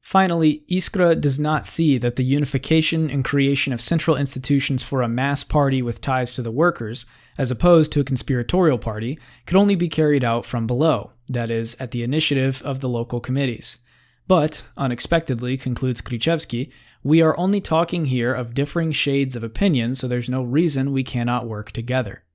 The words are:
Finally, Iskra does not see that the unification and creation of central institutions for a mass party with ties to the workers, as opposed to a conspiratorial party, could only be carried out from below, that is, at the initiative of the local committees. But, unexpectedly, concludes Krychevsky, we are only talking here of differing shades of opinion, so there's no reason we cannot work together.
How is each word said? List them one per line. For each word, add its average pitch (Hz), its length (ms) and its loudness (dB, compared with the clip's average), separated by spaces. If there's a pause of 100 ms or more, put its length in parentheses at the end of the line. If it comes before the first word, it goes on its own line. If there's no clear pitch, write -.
Finally, 170 680 2
Iskra 175 520 2
does 139 180 0
not 151 280 -2
see 151 320 2
that 120 180 -2
the 131 80 0
unification 147 840 0
and 139 120 -2
creation 139 500 0
of 117 80 -4
central 165 360 0
institutions 135 680 0
for 135 200 -2
a 120 60 0
mass 135 360 -2
party 139 380 2
with 120 180 -4
ties 131 340 -2
to 127 80 -6
the 117 80 -6
workers, 123 560 -2 (320)
as 127 120 0
opposed 160 420 4
to 151 80 2
a 139 40 2
conspiratorial 135 760 0
party, 110 420 -6 (260)
could 180 100 2
only 202 200 6
be 175 120 0
carried 147 360 2
out 117 200 0
from 117 220 -2
below, 123 460 0 (160)
that 120 200 -4
is, 113 300 -2
at 123 140 -8
the 120 100 -4
initiative 135 600 0
of 135 160 -4
the 135 80 -4
local 120 320 -4
committees. 131 580 -4 (480)
But, 156 380 2 (120)
unexpectedly, 127 800 -2
concludes 127 440 -2
Krychevsky, 123 680 -4 (340)
we 160 180 6
are 160 160 4
only 190 220 2
talking 170 460 0
here 127 260 0
of 117 220 -6
differing 156 380 -2
shades 139 440 0
of 113 80 -6
opinion, 123 500 2
so 131 140 -4
there's 123 200 -2
no 127 140 -2
reason 135 500 0
we 135 120 0
cannot 120 420 -2
work 107 240 -8
together. 120 540 -4 (100)